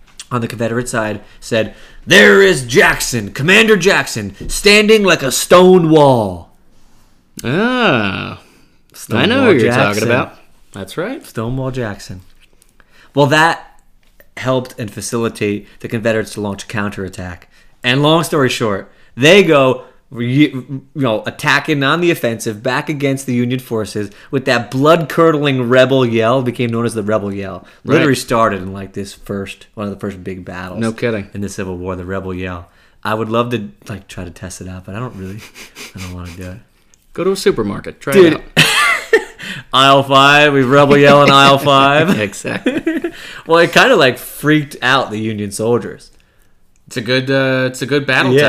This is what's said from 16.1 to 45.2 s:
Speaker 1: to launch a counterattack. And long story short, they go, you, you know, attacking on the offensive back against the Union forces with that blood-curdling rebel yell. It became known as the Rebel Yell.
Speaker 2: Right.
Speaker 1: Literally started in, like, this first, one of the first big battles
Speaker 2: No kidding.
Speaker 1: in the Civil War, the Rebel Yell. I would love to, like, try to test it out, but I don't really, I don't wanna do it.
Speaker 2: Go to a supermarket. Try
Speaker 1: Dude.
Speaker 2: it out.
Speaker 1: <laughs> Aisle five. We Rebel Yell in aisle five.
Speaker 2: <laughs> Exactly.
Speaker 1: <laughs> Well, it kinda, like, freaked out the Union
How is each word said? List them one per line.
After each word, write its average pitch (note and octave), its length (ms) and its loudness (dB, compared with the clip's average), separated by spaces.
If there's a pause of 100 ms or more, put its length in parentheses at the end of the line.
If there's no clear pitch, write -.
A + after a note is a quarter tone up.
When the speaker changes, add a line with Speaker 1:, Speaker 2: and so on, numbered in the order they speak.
Speaker 1:
to G#2+ 80 -10
launch G2 220 -8
a - 40 -20
counterattack. F#2+ 840 -10 (340)
And C3 200 0
long D#3+ 200 2
story D3 260 0
short, G#2 420 -6 (240)
they E3 280 6
go, C#3 420 2 (260)
you, C3 760 -2 (100)
you D3 60 -6
know, A2 240 -2
attacking C#3+ 580 -2
on D#3 180 0
the E3+ 100 2
offensive A2+ 500 -4
back C3+ 280 -4
against C#3 360 -4
the B2+ 80 -4
Union B2 260 -2
forces G#2+ 520 -6 (200)
with C3+ 140 -4
that A#2+ 240 0
blood-curdling D3 1000 2
rebel B2+ 360 4
yell. A2+ 340 0
It B2+ 60 -4
became A#2+ 260 -4
known A#2 140 -2
as G#2 80 -4
the G#2+ 100 -4
Rebel G2+ 300 -2
Yell. F#2+ 260 -10 (260)
Speaker 2:
Right. C3 100 0
Speaker 1:
Literally D3+ 200 2
started A2+ 460 0
in, F#2+ 120 -10
like, G2 200 -14
this G2 200 -10
first, - 640 -12
one G#2 120 -8
of G2+ 60 -8
the G2 60 -14
first F#2+ 240 -10
big F#2 200 -12
battles F#2 380 -12
Speaker 2:
No A2+ 100 -2
kidding. A2 420 -6
Speaker 1:
in G2+ 80 -10
the G2+ 80 -4
Civil F#2 280 -8
War, F2+ 180 -8
the F2+ 100 -10
Rebel F#2 280 -8
Yell. F2+ 360 -10 (340)
I G#2 100 -4
would A2 160 -4
love A#2 220 -2
to, G#2 200 -6 (160)
like, G2 200 -14
try F#2 180 -14
to F2 60 -14
test - 300 -16
it F#2 60 -14
out, F#2 180 -16
but F#2+ 100 -14
I A2 40 -10
don't A#2+ 160 -12
really, F#2+ 240 -14 (560)
I F#2+ 40 -16
don't F#2 140 -14
wanna F2 220 -14
do F2+ 160 -14
it. G2+ 60 -16 (560)
Speaker 2:
Go F3 100 -6
to F#3+ 80 0
a G3 60 -2
supermarket. G#2 640 -6
Try C#3 120 -6
Speaker 1:
Dude. F3 200 6
Speaker 2:
it - 80 -6 (160)
out. - 80 2
Speaker 1:
<laughs> - 1080 -4
Aisle C3+ 300 6
five. C#3 500 4
We C3+ 100 4
Rebel C#3+ 340 4
Yell C#3+ 260 6
in C#3 80 4
aisle C#3 280 6
five. C#3 600 2
Speaker 2:
<laughs> - 0 -
Exactly. - 640 -6 (240)
Speaker 1:
<laughs> E4 60 -14 (340)
Well, E3 120 4
it E3+ 120 4
kinda, G#3+ 240 4
like, C3 220 2
freaked D3 640 -2
out B2+ 300 0
the G#2+ 60 -6
Union G#2 340 -6